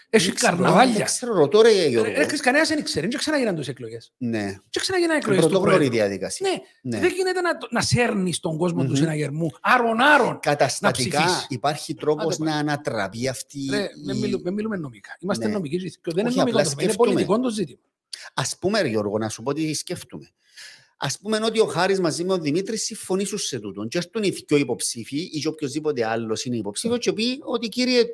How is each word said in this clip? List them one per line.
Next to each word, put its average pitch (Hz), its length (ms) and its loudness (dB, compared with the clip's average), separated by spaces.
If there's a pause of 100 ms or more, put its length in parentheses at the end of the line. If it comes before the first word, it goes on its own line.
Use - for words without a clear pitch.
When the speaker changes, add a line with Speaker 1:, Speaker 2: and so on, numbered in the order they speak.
Speaker 1:
Έχει 190 160 6
Speaker 2:
Δεν 190 100 0
ξέρω, 208 200 4
Speaker 1:
καρναβάλια. 220 400 6
Speaker 2:
δεν - 100 0
ξέρω, - 280 -4
ρωτώ, 208 280 6
ρε, 202 260 6
Γιώργο. 110 240 2
Speaker 1:
Ρε, 254 60 -2
ρε, 285 100 4
Χρήση, 285 140 -4
κανένας 294 260 4
δεν 302 160 -2
ξέρει, 165 240 -2
δεν 262 100 -2
ξαναγίναν 262 380 0
τόσες 143 180 -6
εκλογές. 117 440 -14
Speaker 2:
Ναι. 113 280 -2
Speaker 1:
Δεν 98 160 -8 (200)
ξαναγίναν 339 360 0
εκλογές 190 260 2
του 160 60 6
Speaker 2:
Πρωτόγνωρη 190 280 4
Speaker 1:
Προέδρου. 127 200 4
Speaker 2:
διαδικασία. 98 520 0
Speaker 1:
Ναι. 311 80 0 (340)
Speaker 2:
Ναι. 220 80 -2
Speaker 1:
Δεν 359 140 2
γίνεται 370 280 -2
να 330 160 0
το, 269 140 -12
να 226 100 0
σέρνεις 214 580 0
τον 160 180 -4
κόσμο 175 260 0
του 131 60 0
Speaker 2:
Μμμ. 139 60 0
Speaker 1:
συναγερμού, 151 540 0 (120)
άρον-άρον, 240 680 4
να - 80 -2
Speaker 2:
Καταστατικά 139 920 0
Speaker 1:
ψηφίσει. 170 240 0
Speaker 2:
υπάρχει 143 440 -4
τρόπος 151 420 -2
Speaker 1:
Άντε, 156 80 -4
Speaker 2:
να 156 80 0
Speaker 1:
παι- 151 80 0
Speaker 2:
ανατραπεί 127 680 -2
αυτή 131 320 -8 (120)
Speaker 1:
Ρε, 139 120 0
Speaker 2:
η 151 220 -10
Speaker 1:
με - 80 -4
μιλου-, 202 300 -2
με 180 80 -4
μιλούμε 208 260 -4
νομικά. 123 420 -12
Είμαστε 214 280 -4
Speaker 2:
Ναι. 208 60 -2
Speaker 1:
νομικοί 175 240 -4
και 185 120 -6 (140)
δεν 165 140 -4
είναι 220 100 0
Speaker 2:
Όχι, 247 100 -2
Speaker 1:
νομικό - 40 4 (160)
Speaker 2:
απλά 147 60 4
Speaker 1:
το 160 60 0
θέμα, - 120 -6
είναι 202 100 0
Speaker 2:
σκέφτομαι. 214 220 2
Speaker 1:
πολιτικό 190 260 2
το 254 100 0
ζήτημα. 208 300 -6 (540)
Speaker 2:
Ας - 260 -4
πούμε, 202 220 0
ρε, 156 60 2
Γιώργο, 107 300 0
να 110 120 -2
σου 113 140 -12
πω 139 100 -2
τι 156 200 -2
σκέφτομαι. - 560 -10 (720)
Ας 139 160 -2
πούμε 214 240 -2
ότι 220 160 0
ο 208 60 8
Χάρης 190 340 2
μαζί 165 240 0
με 185 60 -4
τον 185 120 0
Δημήτρη 190 360 -2
συμφωνήσουν 202 600 -4
σε 131 220 -6
τούτον. 104 280 -8
Και 143 100 -4
έρθουν 190 260 -4
οι 180 60 2
δυο - 280 0
υποψήφοι 120 600 -2
ή 160 220 -6
και 139 80 -2
οποιοσδήποτε 147 580 -2
άλλος 113 400 -2
είναι 123 120 -4
υποψήφιος 226 420 -4
και 196 140 -2
πει 240 300 -2
ότι, 240 260 -4
"Κύριε, 247 440 2